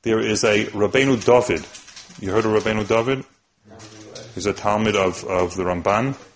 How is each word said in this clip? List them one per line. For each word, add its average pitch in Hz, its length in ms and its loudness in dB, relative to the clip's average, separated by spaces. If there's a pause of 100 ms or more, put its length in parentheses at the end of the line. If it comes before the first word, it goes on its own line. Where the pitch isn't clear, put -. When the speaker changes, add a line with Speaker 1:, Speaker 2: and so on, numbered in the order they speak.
Speaker 1:
There 110 180 0
is 107 260 0
a 107 220 2
Rabbeinu 117 580 0
David. 120 400 4 (560)
You 95 100 -6
heard 110 140 2
of 107 180 2
Rabbeinu 107 240 -2
David? 117 380 0 (440)
Speaker 2:
No. - 60 -20 (580)
Speaker 1:
He's 92 120 -8
a 98 80 0
Talmud 107 420 0
of, 95 300 0
of 90 320 -2
the 92 60 -2
Ramban. 98 520 0 (200)